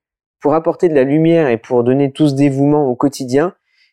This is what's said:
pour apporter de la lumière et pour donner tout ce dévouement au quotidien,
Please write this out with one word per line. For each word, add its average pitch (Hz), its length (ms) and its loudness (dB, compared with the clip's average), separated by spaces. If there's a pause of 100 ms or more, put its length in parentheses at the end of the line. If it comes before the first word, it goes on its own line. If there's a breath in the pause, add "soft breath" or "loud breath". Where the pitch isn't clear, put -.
(400)
pour 147 140 0
apporter 165 340 0
de 156 60 -2
la 131 100 2
lumière 160 440 2
et 113 100 0
pour 120 260 -2
donner 131 260 0
tout 151 180 0
ce 139 60 -2
dévouement 143 540 0
au 123 80 -2
quotidien, 139 580 -2 (380)